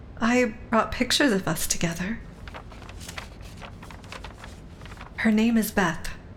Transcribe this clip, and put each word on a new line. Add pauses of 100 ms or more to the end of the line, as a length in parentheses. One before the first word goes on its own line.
(200)
I (160)
brought
pictures
of
us
together. (3000)
Her
name
is
Beth. (260)